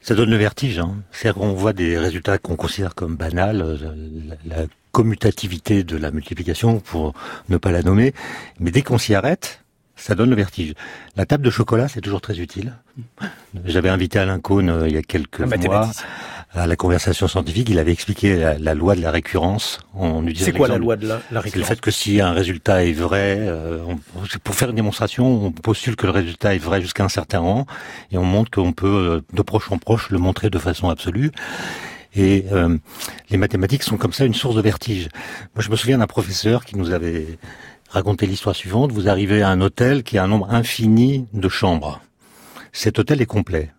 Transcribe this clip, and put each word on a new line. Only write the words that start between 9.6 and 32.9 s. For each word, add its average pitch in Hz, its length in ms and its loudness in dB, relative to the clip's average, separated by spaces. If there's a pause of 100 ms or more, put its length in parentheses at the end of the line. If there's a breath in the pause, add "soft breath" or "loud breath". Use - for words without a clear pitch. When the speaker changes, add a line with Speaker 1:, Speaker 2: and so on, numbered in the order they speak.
Speaker 1:
ça 104 140 0
donne 117 160 4
le 120 40 4
vertige. 92 380 -2 (420 loud breath)
La 95 120 0
table 143 180 2
de 113 60 6
chocolat, 117 360 2
c'est 101 140 -8
toujours 101 200 -4
très 92 180 -6
utile. 104 340 -8 (920 loud breath)
J'avais 87 240 0
invité 92 280 0
Alain 95 220 0
Cohn, 98 280 2
euh, 82 200 0
il 78 80 0
y - 20 0
a 78 60 -4
quelques - 380 -6
Speaker 2:
Un - 40 0
Speaker 1:
mois 123 120 0
Speaker 2:
mathématicien. 104 480 0 (480 loud breath)
Speaker 1:
à 85 120 -2
la 85 100 2
conversation 87 520 0
scientifique. 90 420 -2
Il 92 80 4
avait 80 140 4
expliqué 98 440 0
la, 80 220 2
la 78 160 0
loi 85 220 2
de 90 60 -2
la 80 100 0
récurrence 85 680 -2 (160)
en 82 320 -2
utilisant 85 200 -2
Speaker 2:
C'est - 80 2
quoi 139 160 4
la 117 100 0
Speaker 1:
l'exemple. 113 60 0
Speaker 2:
loi 113 100 2
de 107 120 -6
la, 110 60 -2
la 113 80 -6
Speaker 1:
C'est - 120 -14
le 113 80 -2
Speaker 2:
récurrence ? 95 260 -4
Speaker 1:
fait 110 140 -2
que 104 100 0
si 104 280 2
un 92 120 4
résultat 90 520 2
est 87 100 2
vrai, 98 480 0
euh, 82 460 -4
on, 85 120 -4 (280)
c'est - 140 -10
pour 101 140 -6
faire 127 160 0
une 110 40 -4
démonstration, 110 680 2
on 90 60 0
postule 107 440 -2
que - 120 -2
le 95 60 0
résultat 95 420 0
est 85 40 -2
vrai 87 220 0
jusqu'à 90 220 -2
un 95 60 2
certain - 280 -2
rang 98 300 2 (440 loud breath)
et 95 60 0
on 90 80 2
montre 104 240 4
qu'on 90 240 2
peut, 98 140 -2
euh, 90 340 2 (120)
de 87 100 0
proche - 280 -2
en 92 60 0
proche, - 320 0
le 98 80 0
montrer 92 320 2
de 90 80 -2
façon 85 320 -2
absolue. 104 400 -2 (880 loud breath)
Et, 95 360 4
euh, 85 240 4 (540 loud breath)